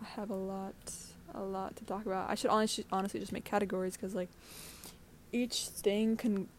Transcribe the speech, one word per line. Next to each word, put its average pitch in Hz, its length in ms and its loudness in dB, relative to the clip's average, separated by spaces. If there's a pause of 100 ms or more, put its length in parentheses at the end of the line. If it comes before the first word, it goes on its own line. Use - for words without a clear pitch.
I 214 40 -8 (100)
have 208 140 -6
a 202 60 -2
lot, 190 400 -4 (580)
a 214 80 -6
lot 190 360 -4
to - 60 -12
talk 208 220 -4
about. 185 240 0
I 208 60 2
should - 160 2
honestly, 220 400 4
honestly 196 280 2
just 196 120 -6
make 202 140 -4
categories, 190 520 2
'cause, 190 160 -6
like, 180 160 -2 (1000)
each 240 360 0
thing 220 500 4
can 202 300 2 (120)